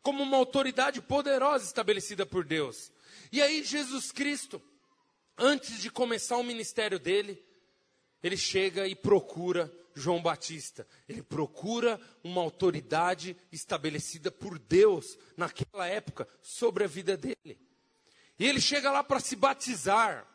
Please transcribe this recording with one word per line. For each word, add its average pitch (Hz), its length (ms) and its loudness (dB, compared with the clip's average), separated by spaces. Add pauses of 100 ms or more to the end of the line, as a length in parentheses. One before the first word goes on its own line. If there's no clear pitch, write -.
como 277 180 0
uma 269 160 2
autoridade 262 640 2
poderosa 269 640 2
estabelecida 196 600 -2
por 175 200 -2
Deus. 143 460 -4 (400)
E 269 100 2
aí, 294 220 2
Jesus 269 480 -4
Cristo, 277 500 -4 (760)
antes 240 460 2
de 214 80 -8
começar 240 480 -2
o 247 60 0
ministério 220 560 -2
dele, 196 440 -2 (760)
ele 180 160 -2
chega 190 500 0
e 196 80 -4
procura 175 760 2 (220)
João 170 260 0
Batista. 156 680 -6 (220)
Ele - 140 -12
procura 208 760 -2 (240)
uma 180 180 -2
autoridade 170 920 0 (160)
estabelecida 156 800 -6
por 175 280 -12
Deus 185 580 4 (180)
naquela 175 520 -6
época 175 400 -6 (140)
sobre 208 420 0
a 196 40 2
vida 175 300 -4
dele. 156 420 -10 (800)
E 208 80 0
ele 269 160 2
chega 277 300 2
lá 277 120 2
para 269 160 0
se - 160 -6
batizar. 208 1000 0